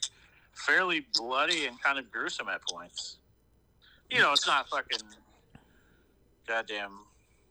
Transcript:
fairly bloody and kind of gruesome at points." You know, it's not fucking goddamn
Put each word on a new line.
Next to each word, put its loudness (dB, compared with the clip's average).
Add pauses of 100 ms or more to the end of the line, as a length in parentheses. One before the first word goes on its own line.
(540)
fairly 2 (100)
bloody 0
and -10
kind 2
of -8
gruesome -6
at -6
points." -12 (920)
You 2
know, 6
it's 2
not 2
fucking -4 (1400)
goddamn -6 (500)